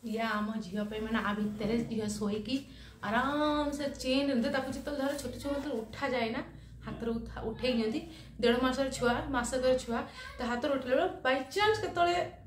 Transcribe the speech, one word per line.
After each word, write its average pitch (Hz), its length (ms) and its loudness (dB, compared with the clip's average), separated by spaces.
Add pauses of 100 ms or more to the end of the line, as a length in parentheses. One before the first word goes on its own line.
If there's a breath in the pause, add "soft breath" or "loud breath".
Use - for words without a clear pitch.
ଇଏ 220 140 0 (140)
ଆମ 208 100 0 (180)
ଝିଅ 196 240 -4
ପାଇଁ, 220 160 -4
ମାନେ, 226 140 0 (100)
ଆ - 80 0
ଭିତରେ 214 380 0 (140)
ଝିଅ 214 260 -2
ଶୋଇକି 214 400 0 (540 loud breath)
ଆରାମସେ 285 760 2 (160)
ଚେନ୍ 277 320 2
ଏମିତି, 247 220 2
ତାକୁ 262 200 0
ଯେତେବେଳେ 285 260 -4
ଧର 277 200 0
ଛୋଟ 247 200 -6
ଛୁଆ 285 120 -2
ଯେତେବେଳେ 277 300 -2
ଉଠାଯାଏ 247 520 -2
ନା, 294 60 -2 (440 loud breath)
ହାତରେ 233 320 -4
ଉଠା-, - 320 -8
ଉଠେଇ 240 280 0
ନିଅନ୍ତି, 226 240 2 (400 loud breath)
ଦେଢ଼ 240 240 6
ମାସର 262 220 2 (100)
ଛୁଆ, 240 160 4 (240)
ମାସକର 254 360 2 (100)
ଛୁଆ, 233 160 -2 (380 loud breath)
ତା 254 140 -4
ହାତରେ 240 260 0
ଉଠେଇଲା 254 200 2
ବେଳେ 349 100 6 (160)
by 262 120 6 (200)
chance 440 280 6
କେତେବେଳେ 349 360 4 (260)